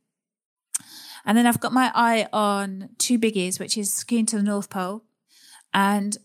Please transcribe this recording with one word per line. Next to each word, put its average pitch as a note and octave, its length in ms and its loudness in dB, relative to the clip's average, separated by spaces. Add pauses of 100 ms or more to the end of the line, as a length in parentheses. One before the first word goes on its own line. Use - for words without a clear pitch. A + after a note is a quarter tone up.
(1200)
And G#3 120 2
then A#3+ 100 6
I've A#3 140 2
got A#3 120 -4
my B3+ 220 2
eye A#3 380 2
on G3 680 -2
two B3 200 2
biggies, G3+ 420 -2
which - 160 -6
is G3+ 160 -4
skiing A3+ 340 -2
to A3+ 100 -2
the G#3 60 0
North G3+ 280 -2
Pole G3 340 -6 (680)
and G3+ 500 2